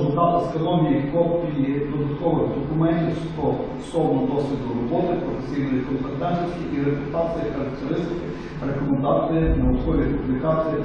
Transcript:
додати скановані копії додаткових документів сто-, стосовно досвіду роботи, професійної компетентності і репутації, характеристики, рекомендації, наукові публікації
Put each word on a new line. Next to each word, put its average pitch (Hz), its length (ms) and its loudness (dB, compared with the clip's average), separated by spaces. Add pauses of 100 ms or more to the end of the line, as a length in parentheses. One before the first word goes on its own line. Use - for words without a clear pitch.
додати 170 460 4
скановані 160 540 2 (100)
копії 147 800 0
додаткових 147 560 0 (100)
документів 160 640 0
сто-, 131 320 -2 (260)
стосовно 143 400 0
досвіду 135 460 -2 (120)
роботи, 175 340 0 (100)
професійної 135 680 -2
компетентності 165 720 -2 (120)
і - 20 -2
репутації, 143 760 0
характеристики, 135 760 -4 (400)
рекомендації, 143 760 2 (220)
наукові 131 500 2
публікації 156 720 0